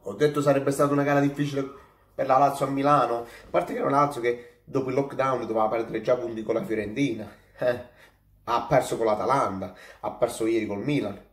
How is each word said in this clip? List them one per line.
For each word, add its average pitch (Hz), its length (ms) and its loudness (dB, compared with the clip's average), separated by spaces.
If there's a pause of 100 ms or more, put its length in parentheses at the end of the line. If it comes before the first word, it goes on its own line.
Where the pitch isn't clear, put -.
Ho 104 100 -8
detto 147 300 2
sarebbe 139 300 2
stata 143 200 2
una 143 120 2
gara 143 160 2
difficile 143 460 0 (480)
per - 120 -2
la 131 100 6
Lazio 139 300 4
a - 20 -4
Milano, 135 520 2
a - 280 -16
parte - 240 -2
che - 60 -4
era 139 100 -2
una 139 120 4
Lazio 139 200 2
che 120 420 -4
dopo 131 280 -4
il 131 40 -4
lockdown 131 520 -2
doveva 110 220 0
perdere 110 340 -4
già 127 140 2
punti 113 260 -6
con 110 120 -4
la 110 100 -2
Fiorentina, 107 640 -4 (300)
eh, 123 380 -4 (540)
ha 117 180 0
perso 123 300 2
con 113 100 -2
l'Atalanta, 101 680 0 (260)
ha 107 120 -6
perso 117 340 -2
ieri 113 200 0
col 101 180 -6
Milan 113 360 -4 (120)